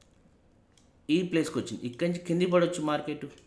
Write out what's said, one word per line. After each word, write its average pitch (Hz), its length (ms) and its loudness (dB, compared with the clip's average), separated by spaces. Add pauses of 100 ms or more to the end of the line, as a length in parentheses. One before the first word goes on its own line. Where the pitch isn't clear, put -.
(1080)
ఈ 170 140 4
ప్లేస్కి 165 360 0
వచ్చింది. - 280 -6
ఇక్కడి 160 240 -2
నుంచి 175 140 -6
కిందికి 175 260 2
పడవచ్చు 170 320 4
మార్కెట్. 147 420 -4 (220)